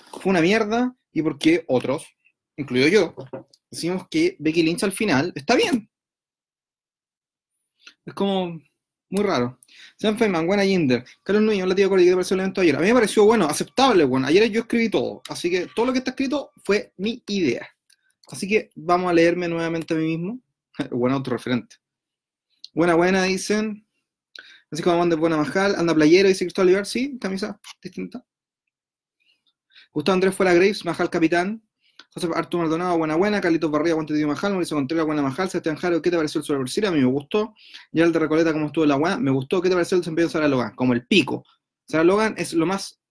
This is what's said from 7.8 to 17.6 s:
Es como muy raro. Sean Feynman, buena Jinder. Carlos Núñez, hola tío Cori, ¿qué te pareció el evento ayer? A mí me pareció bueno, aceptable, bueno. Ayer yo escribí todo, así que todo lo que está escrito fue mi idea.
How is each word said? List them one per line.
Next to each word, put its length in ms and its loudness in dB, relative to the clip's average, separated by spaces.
Es 80 -14
como 480 -2
muy 120 0
raro. 380 -2
Sean 220 -2
Feynman, 260 2
buena 200 2
Jinder. 400 2
Carlos 220 2
Núñez, 180 0
hola 120 0
tío 140 4
Cori, 140 4
¿qué 80 6
te 60 4
pareció 180 -2
el 60 0
evento 200 -4
ayer? 140 4
A 60 0
mí 80 2
me 60 6
pareció 300 4
bueno, 220 6
aceptable, 560 2
bueno. 240 2
Ayer 240 4
yo 120 -2
escribí 260 0
todo, 400 -4
así 200 -6
que 240 -2
todo 140 0
lo 60 0
que 60 0
está 120 -6
escrito 400 -4
fue 320 -2
mi 320 -6
idea. 400 -2